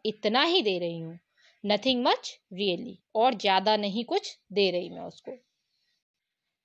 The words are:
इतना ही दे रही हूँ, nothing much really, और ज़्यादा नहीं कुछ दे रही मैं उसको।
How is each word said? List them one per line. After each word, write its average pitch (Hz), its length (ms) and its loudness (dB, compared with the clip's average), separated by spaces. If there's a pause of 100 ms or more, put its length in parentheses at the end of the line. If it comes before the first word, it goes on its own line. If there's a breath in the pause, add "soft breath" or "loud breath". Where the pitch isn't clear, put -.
इतना 214 360 0
ही 339 200 2
दे 190 160 0
रही 170 200 -4
हूँ, 165 200 -12 (480 soft breath)
nothing 208 320 2
much 320 280 0 (280)
really, 180 400 -2 (200)
और 240 200 4
ज़्यादा 196 420 4
नहीं 208 280 -4
कुछ - 340 -4 (140)
दे 190 180 4
रही 175 180 -2
मैं 170 140 -12
उसको। 202 360 -14 (1300)